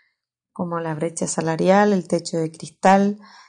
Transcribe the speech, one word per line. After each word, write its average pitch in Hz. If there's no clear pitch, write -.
como 170
la 160
brecha 165
salarial, 175
el 185
techo 170
de 160
cristal, 196